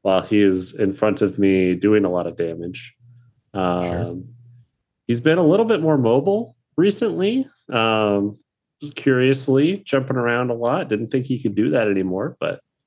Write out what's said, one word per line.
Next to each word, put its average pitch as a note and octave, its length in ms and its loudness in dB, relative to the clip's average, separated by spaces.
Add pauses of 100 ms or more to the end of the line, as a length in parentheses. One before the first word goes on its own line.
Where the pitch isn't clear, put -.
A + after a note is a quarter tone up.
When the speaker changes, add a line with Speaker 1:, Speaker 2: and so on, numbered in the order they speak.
Speaker 1:
while F#2+ 180 2
he G#2 200 2
is F#2 340 0
in G2 180 -2
front G#2+ 280 0
of G2+ 180 0
me F#2+ 360 2
doing G#2 300 2
a F2+ 40 0
lot F2 180 -2
of E2 100 -10
damage. E2+ 580 -8 (580)
Um, F2+ 320 -2
Speaker 2:
Sure. F2 320 -6 (880)
Speaker 1:
he's A#2+ 120 -2
been D#3 200 2
a F3 60 2
little G3+ 200 4
bit G#3 160 2
more D#3 160 2
mobile D3+ 580 0 (220)
recently, G3+ 720 0 (240)
um, G#2+ 680 0 (580)
curiously C3+ 840 2
jumping C3+ 400 -4
around A#2+ 340 -2
a - 20 -2
lot. A#2+ 360 -2
Didn't G#2+ 180 -2
think C3 180 -2
he B2+ 160 -4
could G#2 140 -4
do D3+ 160 2
that A#2 160 2
anymore, F#2+ 520 -2
but - 220 -6 (260)